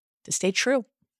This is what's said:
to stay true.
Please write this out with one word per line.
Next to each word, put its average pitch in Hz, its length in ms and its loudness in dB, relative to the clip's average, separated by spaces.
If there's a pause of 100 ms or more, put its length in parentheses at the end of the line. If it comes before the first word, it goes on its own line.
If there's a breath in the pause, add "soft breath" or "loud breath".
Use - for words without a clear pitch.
(260)
to 175 60 -8
stay 190 200 0
true. 247 340 0 (340)